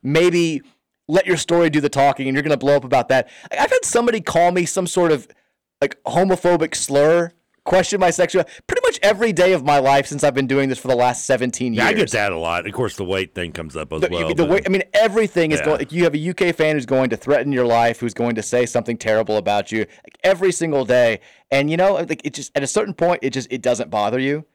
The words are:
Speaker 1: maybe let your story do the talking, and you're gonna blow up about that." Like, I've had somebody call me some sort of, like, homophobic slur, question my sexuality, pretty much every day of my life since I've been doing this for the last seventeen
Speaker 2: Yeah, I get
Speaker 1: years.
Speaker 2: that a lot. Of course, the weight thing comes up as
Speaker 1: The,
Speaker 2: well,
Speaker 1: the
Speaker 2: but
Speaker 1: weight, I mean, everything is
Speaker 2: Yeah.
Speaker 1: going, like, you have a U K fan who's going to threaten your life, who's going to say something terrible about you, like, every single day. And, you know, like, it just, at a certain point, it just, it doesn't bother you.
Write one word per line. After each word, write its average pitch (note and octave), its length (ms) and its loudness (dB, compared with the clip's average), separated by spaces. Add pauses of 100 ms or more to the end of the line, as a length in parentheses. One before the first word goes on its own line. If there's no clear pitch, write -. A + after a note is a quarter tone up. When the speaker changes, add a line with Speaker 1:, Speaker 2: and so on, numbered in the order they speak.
Speaker 1:
maybe E3 580 2 (460)
let F3 180 2
your F3+ 120 0
story E3+ 340 2
do D3 100 0
the C#3+ 80 0
talking, C#3 380 2
and C3+ 80 -2
you're C#3+ 80 -2
gonna D3 140 0
blow C#3+ 180 2
up C#3+ 80 0
about B2+ 260 0
that." B2+ 180 2 (220)
Like, - 100 -6
I've C#4 120 2
had B4+ 140 2
somebody A#3 360 0
call F3 300 2
me F3+ 140 0
some F#3 200 -4
sort E3+ 260 2
of, C#3 160 -2 (540)
like, - 220 -4
homophobic F3 720 0
slur, D#3+ 560 2 (320)
question F#3 360 0
my F3+ 120 4
sexuality, E3+ 400 0 (160)
pretty B4 180 -2
much - 160 -2
every G#3 320 0
day F3+ 200 4
of D3 100 -2
my C#3+ 160 2
life C#3 260 2
since D3 180 -4
I've C#3+ 120 2
been C3+ 100 0
doing C3+ 240 0
this C3 80 -4
for - 100 -10
the B2+ 80 2
last B2 300 0
seventeen B2 480 -2
Speaker 2:
Yeah, A2 120 0
I G#3+ 60 0
get G#3+ 60 -2
Speaker 1:
years. G3+ 140 -2
Speaker 2:
that G#2 200 -2
a E2+ 60 -6
lot. E2+ 300 -4
Of G2+ 60 -10
course, G#2+ 240 -6
the G2 80 -6
weight F#2+ 280 -4
thing F2 180 -8
comes D#2 240 -12
up D#2 180 -10
as D#2+ 80 -4
Speaker 1:
The, - 100 -2
Speaker 2:
well, E2 160 -4
Speaker 1:
the - 80 -2
Speaker 2:
but D3+ 140 0
Speaker 1:
weight, F#3+ 180 0
I - 20 -2
mean, F#3+ 140 0 (100)
everything G3+ 580 2
is D3 80 0
Speaker 2:
Yeah. D3 60 -4
Speaker 1:
going, D3+ 140 0
like, C#3+ 120 -8
you F3 120 0
have D#3+ 100 4
a D3+ 60 -2
U E3+ 160 -6
K F3 160 0
fan D#3 240 0
who's C3 100 -4
going C3 240 0
to A2 80 -4
threaten C#3 340 0
your B2+ 140 0
life, A#2 340 2
who's A#2 140 -6
going A#2 220 -2
to G#2+ 80 -6
say B2 240 0
something A#2 300 -4
terrible G#2+ 400 0
about G2+ 340 -2
you, A2 80 -2
like, - 440 -10
every F#3 280 2
single D3 340 -2
day. A#2 360 2 (300)
And, C#3 180 0
you E3 80 -2
know, F#3+ 160 4
like, E3 320 -4
it D3 80 -6
just, - 220 -12
at C#3 80 -2
a C3+ 40 -6
certain G#3 280 -2
point, F3 260 0
it C3 80 -2
just, B2 220 -6
it B2 100 -8
doesn't A#2 280 -2
bother G#2+ 300 -2
you. C#3+ 360 -4